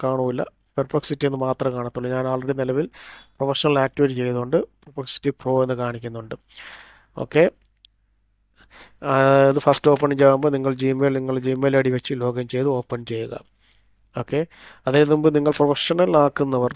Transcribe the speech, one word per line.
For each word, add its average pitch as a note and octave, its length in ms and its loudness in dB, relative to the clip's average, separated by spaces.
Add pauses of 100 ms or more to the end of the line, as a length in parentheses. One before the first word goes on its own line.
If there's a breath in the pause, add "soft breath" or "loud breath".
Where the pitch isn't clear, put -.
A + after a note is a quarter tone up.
കാണൂല, C3 380 -2 (360)
Perplexity C#3+ 520 -4
എന്ന് C3+ 160 -6
മാത്രമേ C3 320 -2
കാണത്തുള്ളൂ. B2 380 -8
ഞാൻ B2+ 180 -2
already C3 280 -4
നിലവിൽ C3 260 -2 (520 loud breath)
പ്രൊഫഷണൽ C#3 460 0
ആക്ടിവേറ്റ് C3+ 360 0
ചെയ്തുകൊണ്ട് B2 380 -2 (240)
Perplexity C#3 480 -8 (100)
Pro C3 140 -2 (100)
എന്ന് B2+ 180 -4
കാണിക്കുന്നുണ്ട്. A#2 520 -10 (920 loud breath)
ഓക്കെ, D3+ 180 2 (1700 soft breath)
ആ, C3+ 40 2 (380)
ഇത് C#3+ 140 0
ഫസ്റ്റ് D3 260 4
ഓപ്പൺ C#3+ 180 2 (100)
ചെയ്യുമ്പോൾ C#3 360 4
നിങ്ങൾ C3+ 160 -2 (100)
Gmail, C3+ 380 2
നിങ്ങൾ C3 260 -4
Gmail C3+ 340 0
ഐ - 60 4
ഡി B2+ 100 0
വെച്ച് B2+ 280 -6
ലോഗിൻ B2 300 -4
ചെയ്ത് C3+ 240 0
ഓപ്പൺ B2 220 -8 (100)
ചെയ്യുക. A2+ 240 -8 (880)
ഓക്കെ, C#3+ 180 -4 (460 loud breath)
അതിന് D3 280 4
മുമ്പ് D#3 140 4 (100)
നിങ്ങൾ D3 220 2
പ്രൊഫഷണൽ E3+ 520 0 (120)
ആക്കുന്നവർ C3 500 0